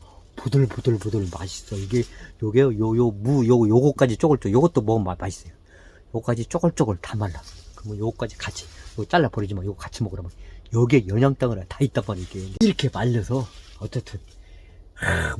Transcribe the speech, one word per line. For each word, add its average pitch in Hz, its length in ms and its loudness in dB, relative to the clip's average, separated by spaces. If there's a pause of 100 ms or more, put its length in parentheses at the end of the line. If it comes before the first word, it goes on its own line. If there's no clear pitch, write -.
(360)
보들보들보들 107 960 0
맛있어. 87 440 -10
이게 98 280 -2 (380)
요게요, 113 360 4
요, 110 180 2
요 120 140 4
무, 117 360 0
요, 117 220 6
요거까지 123 480 4
쪼글쪼글, 139 360 2
요것도 135 300 4
먹으면 110 220 2
마-, 90 140 -4
맛있어요. - 340 -10 (600)
요거까지 117 320 -4
쪼글쪼글 151 560 0
다 - 140 -8
말라. 95 260 -4 (360)
그러면 104 220 -10
요거까지 113 360 -6
같이, - 300 -10 (280)
요거 107 140 -6
잘라버리지 113 460 0
마. 92 100 -6
요거 101 120 -6
같이 - 260 -8
먹으라면. 87 300 -8 (400)
여기에 117 340 4
영양덩어리가 117 640 0
다 - 120 -14
있단 127 260 0
말이야, 90 220 -6
이게. 95 320 -10
이렇게 196 320 2
말려서, 117 540 0 (320)
어쨌든, - 400 -8 (760)
하, 85 460 -2